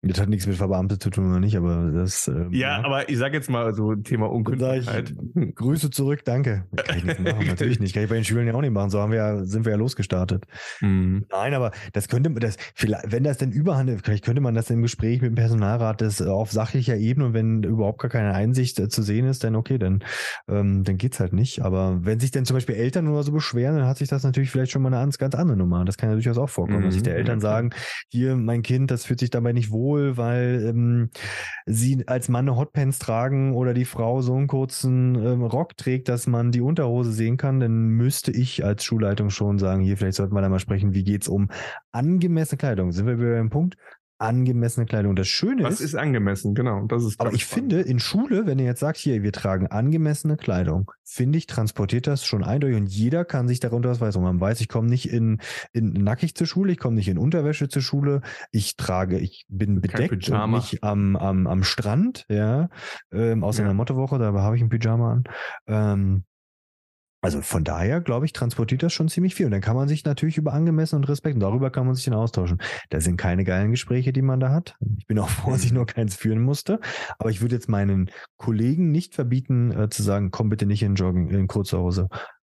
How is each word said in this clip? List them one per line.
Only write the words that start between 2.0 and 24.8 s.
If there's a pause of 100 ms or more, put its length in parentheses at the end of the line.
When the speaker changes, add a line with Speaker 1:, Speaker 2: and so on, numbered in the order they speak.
Speaker 1:
ähm,
Speaker 2:
Ja,
Speaker 1:
ja.
Speaker 2:
aber
ich
sag
jetzt
mal
so
Thema (140)
Speaker 1:
Dann
sag
ich,
Speaker 2:
Ungründlichkeit. (400)
Speaker 1:
„Grüße
zurück,
danke.“ (180)
Kann
ich
nicht
machen,
Speaker 2:
<laughs>
Speaker 1:
natürlich
nicht.
Kann
ich
bei
den
Schülern
ja
auch
nicht
machen.
So
haben
wir
ja,
sind
wir
ja
losgestartet. (340)
Speaker 2:
Mhm.
Speaker 1:
Nein,
aber (240)
das
könnte,
das, (180)
vielleicht,
wenn
das
denn
überhand, (140)
vielleicht
könnte
man
das
im
Gespräch
mit
dem
Personalrat,
das,
äh,
auf
sachlicher
Ebene
und
wenn
überhaupt
gar
keine
Einsicht,
äh,
zu
sehen
ist,
dann
okay,
dann, (440)
ähm,
dann
geht's
halt
nicht.
Aber
wenn
sich
denn
zum
Beispiel
Eltern
oder
so
beschweren,
dann
hat
sich
das
natürlich
vielleicht
schon